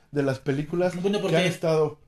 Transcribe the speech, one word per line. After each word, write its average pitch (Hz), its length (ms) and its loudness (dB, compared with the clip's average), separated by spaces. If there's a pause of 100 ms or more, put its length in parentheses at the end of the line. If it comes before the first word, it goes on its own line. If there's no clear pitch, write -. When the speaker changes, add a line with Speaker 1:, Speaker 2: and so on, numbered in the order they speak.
(120)
Speaker 1:
de 143 100 0
las 135 160 0
películas 175 640 -2
Speaker 2:
Bueno, 202 160 0
Speaker 1:
que - 40 -2
Speaker 2:
porque 165 160 2
Speaker 1:
han - 80 4
estado. 160 600 0